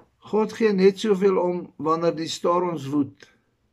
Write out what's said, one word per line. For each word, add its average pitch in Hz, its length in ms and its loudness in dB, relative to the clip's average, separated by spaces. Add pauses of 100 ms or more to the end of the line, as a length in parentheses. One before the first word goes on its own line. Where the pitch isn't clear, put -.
(300)
God 214 240 -2
gee 226 220 2
net 190 260 4
soveel 190 400 2
om 180 200 -2 (200)
wanneer 165 320 0
die 160 160 -8
storms 175 600 -2
woed, 147 320 -4 (500)